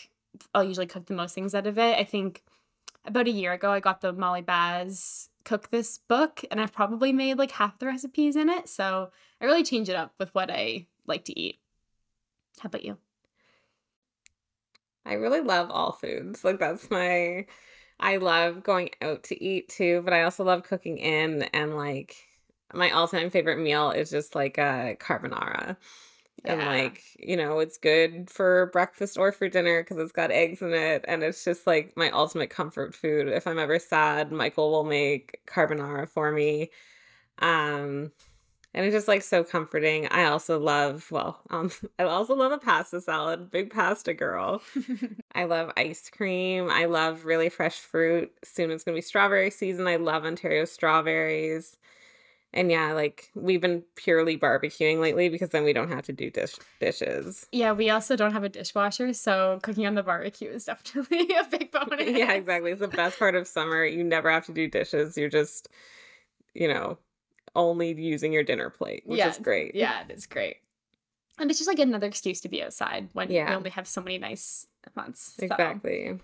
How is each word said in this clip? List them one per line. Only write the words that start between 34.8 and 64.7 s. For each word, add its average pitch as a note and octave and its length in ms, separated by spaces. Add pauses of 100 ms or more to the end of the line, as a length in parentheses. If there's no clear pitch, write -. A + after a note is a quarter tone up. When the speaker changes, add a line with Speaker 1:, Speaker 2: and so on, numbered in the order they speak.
Speaker 2:
make C#3+ 640
carbonara D3 600
for D3+ 240
me. D3+ 380 (680)
Um, D3 720 (600)
and F#3+ 120
it's G#3 100
just, G#3 120
like, G3+ 160
so F3 200
comforting. D#3 680
I F3 140
also D#3 340
love, D3 520
well, D#3+ 380
um, E3+ 220 (120)
<laughs> - 160
I F3+ 40
also G3+ 320
love C4 160
a D4 80
pasta F3+ 420
salad, E3 500
big F#3+ 200
pasta G3+ 420
girl. D3+ 480 (360)
Speaker 1:
<laughs> - 380
Speaker 2:
I F3 100
love E3 300
ice - 340
cream. F#3 600
I E3+ 160
love D#3+ 400
really E3 240
fresh E3+ 300
fruit. E3 520 (120)
Soon E3 280
it's D#3+ 120
gonna E3+ 120
be E3 60
strawberry G3 480
season. F#3 380
I F3 80
love D#3+ 300
Ontario D#3+ 400
strawberries. D#3+ 1080 (800)
And F3+ 180
yeah, D#3 220
like, D3+ 420
we've F#3 260
been F3 220 (120)
purely E3 420
barbecuing D3+ 640
lately D#3+ 300
because E3 200
then D3+ 160
we D3 80
don't B2+ 160
have C3 160
to C#3+ 80
do - 180
dish-, - 260 (220)
dishes. - 720
Speaker 1:
Yeah, A#3 220
we G#3+ 160
also A3 260
don't G#3+ 160
have G#3 140
a G3 40
dishwasher, G3+ 640
so F#3+ 500
cooking G#3+ 220
on G#3 100
the G3+ 60
barbecue F3+ 480
is - 160
definitely E4+ 720
<laughs> - 0
a F4 80
big - 280
bonus. C#4 380
Speaker 2:
<laughs> B3 80
Yeah, A3 160
exactly. F3 380
It's G3 80
the G3+ 80
best F3 320
part F#3+ 160
of F3+ 120
summer. D#3+ 380
You E3 180
never E3 280
have E3 140
to E3 80
do D#3+ 160
dishes. - 480